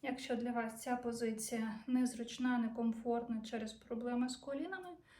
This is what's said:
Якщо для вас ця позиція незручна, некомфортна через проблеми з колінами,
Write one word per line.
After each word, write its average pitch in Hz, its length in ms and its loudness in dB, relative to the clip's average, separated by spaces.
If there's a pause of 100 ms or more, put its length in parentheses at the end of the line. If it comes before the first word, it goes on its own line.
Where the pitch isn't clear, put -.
Якщо 254 340 -2
для 240 160 0
вас 226 300 -2
ця 254 140 0
позиція 233 920 -2
незручна, 247 680 2
некомфортна 233 840 2
через 214 320 -4
проблеми 247 560 0
з - 60 -4
колінами, 359 540 -4 (300)